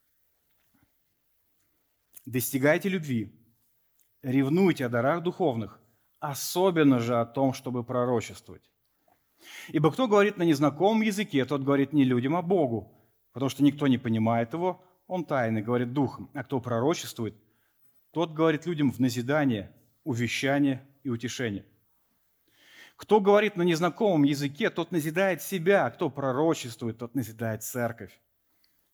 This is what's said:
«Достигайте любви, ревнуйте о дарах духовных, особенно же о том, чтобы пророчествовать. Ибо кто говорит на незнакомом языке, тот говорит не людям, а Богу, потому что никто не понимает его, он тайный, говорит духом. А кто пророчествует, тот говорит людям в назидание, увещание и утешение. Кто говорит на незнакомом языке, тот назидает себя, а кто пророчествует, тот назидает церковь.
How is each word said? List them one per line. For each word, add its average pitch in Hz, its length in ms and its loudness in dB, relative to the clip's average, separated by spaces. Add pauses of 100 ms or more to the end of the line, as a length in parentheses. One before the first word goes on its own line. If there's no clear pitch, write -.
(2250)
«Достигайте 139 640 0
любви, 147 440 -4 (920)
ревнуйте 139 640 2
о - 20 -4
дарах 127 340 0
духовных, 139 580 -4 (380)
особенно 151 800 2
же 117 220 0
о 113 40 0
том, 135 280 0
чтобы 123 320 -8
пророчествовать. 120 840 -4 (1000)
Ибо 156 240 2
кто 254 160 0
говорит 202 300 4
на 175 40 -2
незнакомом 160 600 2
языке, 202 420 0
тот 139 180 -4
говорит 139 300 2
не 147 100 4
людям, 127 320 2
а 180 80 -2
Богу, 147 480 0 (420)
потому 131 160 -2
что 139 140 -2
никто 143 240 4
не 131 100 4
понимает 117 580 0
его, 175 300 -4 (220)
он 180 180 -6
тайный, 113 380 -2
говорит 123 300 -2
духом. 127 420 -4
А 135 80 -10
кто 131 180 -6
пророчествует, 117 760 -4 (760)
тот 165 220 -4
говорит 156 340 0
людям 147 240 0
в - 80 -8
назидание, 123 720 0 (300)
увещание 135 840 -2 (200)
и 135 60 -6
утешение. 117 540 -6 (1400)
Кто 214 180 4
говорит 202 380 4
на 170 60 0
незнакомом 175 600 2
языке, 143 440 -2
тот 170 240 -4
назидает 170 480 -2
себя, 185 460 0
а 117 40 -4
кто 156 200 -4
пророчествует, 131 880 -2
тот 120 160 -12
назидает 113 480 -6
церковь. 113 500 -8 (800)